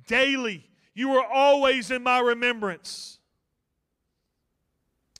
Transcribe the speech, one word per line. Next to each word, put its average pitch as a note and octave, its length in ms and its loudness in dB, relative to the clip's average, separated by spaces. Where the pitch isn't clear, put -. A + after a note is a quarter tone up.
daily. B3 640 -2
You C4 180 -4
are C4 140 2
always C4+ 680 2
in B3 120 -4
my B3 160 2
remembrance A#3 1000 -4